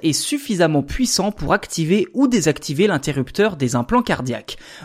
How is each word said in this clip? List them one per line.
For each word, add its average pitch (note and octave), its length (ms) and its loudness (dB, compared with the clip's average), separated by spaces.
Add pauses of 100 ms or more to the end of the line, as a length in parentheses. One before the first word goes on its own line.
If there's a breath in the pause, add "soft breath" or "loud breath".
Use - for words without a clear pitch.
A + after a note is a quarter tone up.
est D#3+ 80 2
suffisamment E3+ 720 0
puissant G#3 480 -2
pour D3+ 220 -2
activer F3 600 0
ou C4+ 140 2
désactiver E3 600 2
l'interrupteur D#3+ 680 0
des B2+ 220 0
implants A3+ 240 2
cardiaques. B2+ 560 -4 (280 loud breath)